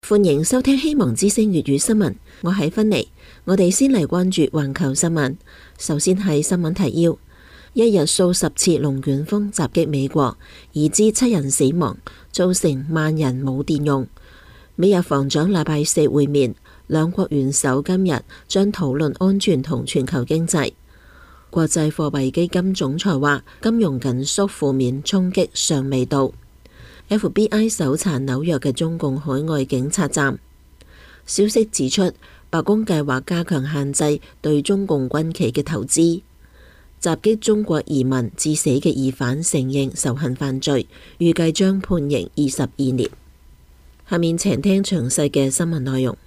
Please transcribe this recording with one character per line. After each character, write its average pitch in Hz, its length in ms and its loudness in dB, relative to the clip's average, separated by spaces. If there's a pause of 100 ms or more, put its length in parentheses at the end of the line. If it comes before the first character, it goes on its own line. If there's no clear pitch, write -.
歡 208 140 4
迎 156 200 2
收 254 160 2
聽 269 160 4
希 302 200 0
望 214 180 2
之 202 160 2
聲 214 200 2
粵 165 120 2
語 139 160 0
新 220 180 0
聞， 196 200 2 (260)
我 170 100 -2
係 180 200 -2
芬 214 180 0
妮。 165 180 0 (380)
我 180 100 2
哋 185 140 4
先 269 220 2
嚟 180 160 2
關 185 240 0
注 170 100 0 (100)
環 143 220 -2
球 139 180 -2
新 165 200 0
聞。 151 240 0 (420)
首 147 220 -4
先 180 180 2
係 175 240 0
新 175 160 0
聞 170 160 -2
提 170 280 0
要： 170 180 2 (540)
一 226 220 4
日 160 120 4
數 180 260 2
十 165 220 0
次 165 240 2
龍 139 240 -2
捲 139 200 0
風 208 300 -2
襲 165 140 0
擊 165 200 0
美 139 200 -2
國， 135 280 0 (380)
已 151 160 2
知 214 220 4
七 240 180 2
人 143 220 0
死 135 240 2
亡， 139 200 0 (360)
造 180 200 2
成 147 380 0
萬 156 260 0
人 135 280 0
冇 135 200 -2
電 147 220 -2
用。 135 220 0 (680)
美 180 140 4
日 190 100 4
防 139 300 0
長 160 220 2
禮 170 120 2
拜 151 200 0
四 151 240 2
會 143 180 4
面， 139 300 0 (320)
兩 160 240 0
國 185 180 -2
元 139 240 0
首 139 300 0
今 185 200 0
日 156 160 0 (280)
將 202 260 0
討 139 240 -2
論 151 160 0 (100)
安 196 160 2
全 160 220 2
同 135 240 -4
全 131 220 -2
球 127 180 -2
經 160 220 0
濟。 151 260 0 (800)
國 160 160 0
際 156 240 0
貨 151 180 -2
幣 135 220 -2
基 170 160 0
金 185 260 0
總 147 240 -2
裁 180 180 0
話， 139 280 0 (180)
金 226 180 0
融 147 200 0
緊 131 280 -2
縮 196 200 0
負 143 240 -2
面 131 320 -2
衝 185 280 0
擊 185 220 0
尚 135 380 -2
未 131 120 0
到。 135 280 0 (800)
F 214 160 0
B 214 200 2
I 214 200 2
搜 156 300 -2
查 156 220 -2
紐 135 240 -4
約 160 160 0
嘅 139 120 -2
中 165 240 -4
共 143 240 -4
海 143 220 -4
外 151 240 -2
警 135 240 -4
察 170 180 -2
站。 139 300 -2 (880)
消 208 220 0
息 220 180 2
指 139 240 -4
出， 185 220 0 (400)
白 165 80 0
宮 208 260 2
計 160 160 0
劃 131 240 -2
加 175 180 -2
強 147 240 -2
限 143 240 -4
制 147 300 0 (220)
對 151 180 2
中 196 240 0
共 139 240 -2
軍 156 240 -2
企 120 180 -2
嘅 143 120 -2
投 147 200 -4
資。 170 380 2 (800)
襲 160 160 -2
擊 220 220 0
中 214 240 0
國 160 240 0
移 135 160 0
民 127 340 0
致 151 160 -2
死 156 160 -2
嘅 143 200 2
疑 135 200 0
犯 131 320 -4
承 165 180 -2
認 135 300 -2
仇 - 240 -4
恨 139 220 -4
犯 131 240 -4
罪， 131 260 0 (320)
預 170 160 2
計 165 180 2
將 190 300 2
判 165 260 -2
刑 123 300 -2
二 147 100 0
十 131 140 -4
二 127 160 0
年。 131 320 0 (1000)
下 175 120 0
面 165 180 0
請 151 240 0
聽 196 220 2
詳 151 260 -2
細 147 200 0
嘅 135 200 2
新 165 160 -2
聞 165 140 -2
內 131 240 -2
容。 123 120 -2 (120)